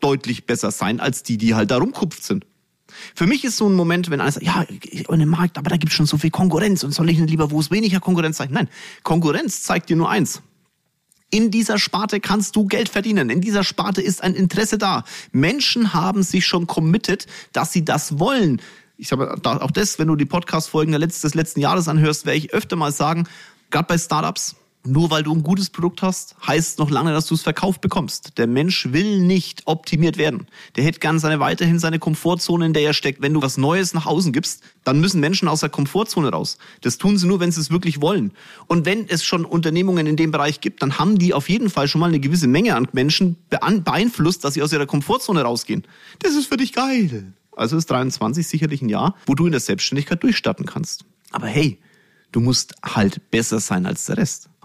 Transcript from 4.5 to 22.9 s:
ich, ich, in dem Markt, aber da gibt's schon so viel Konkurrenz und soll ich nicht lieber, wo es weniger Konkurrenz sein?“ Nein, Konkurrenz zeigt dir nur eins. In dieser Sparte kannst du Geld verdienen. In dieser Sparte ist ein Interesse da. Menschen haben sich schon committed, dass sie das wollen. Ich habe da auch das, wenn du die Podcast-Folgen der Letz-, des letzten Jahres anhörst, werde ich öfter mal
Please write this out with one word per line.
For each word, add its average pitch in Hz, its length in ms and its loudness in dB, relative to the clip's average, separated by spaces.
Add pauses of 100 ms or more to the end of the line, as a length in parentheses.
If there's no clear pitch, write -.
ich, - 240 -16
ich, - 200 -8
in 160 100 4
dem 151 80 4
Markt, 170 300 0
aber 143 100 -4
da 175 80 0
gibt's 151 180 0
schon 151 120 2
so 151 100 0
viel 160 140 0
Konkurrenz 185 520 2
und 143 100 -4
soll 165 180 2
ich 160 80 4
nicht 160 100 4
lieber, 156 220 2
wo 151 100 0
es 147 100 -2
weniger 190 300 2
Konkurrenz 165 380 0
sein?“ 139 120 -4
Nein, 143 200 -2 (320)
Konkurrenz 170 600 0
zeigt 185 280 -2
dir 165 60 2
nur 165 120 2
eins. - 320 -2 (920)
In 214 200 2
dieser 214 280 0
Sparte 202 420 -2
kannst 208 360 -2
du 214 80 4
Geld 202 240 0
verdienen. 202 400 0
In 156 140 0
dieser 202 200 0
Sparte 190 380 -2
ist 190 220 -2
ein 185 100 0
Interesse 208 460 0
da. 185 260 0 (260)
Menschen 220 640 0
haben 190 300 0
sich 180 240 0
schon 175 200 0
committed, 170 600 0 (260)
dass 135 180 -2
sie 170 140 0
das 147 340 -2
wollen. 190 440 2 (340)
Ich - 160 -8
habe 131 300 -2
da 120 160 -2
auch - 120 -2
das, - 280 0
wenn 156 100 2
du 156 80 2
die 143 80 2
Podcast-Folgen 160 680 -2
der 147 80 0
Letz-, 165 200 -2
des 151 140 -2
letzten 160 260 -2
Jahres 165 260 2
anhörst, 151 380 2
werde 151 140 0
ich 151 160 -6
öfter 208 220 -2
mal 147 160 0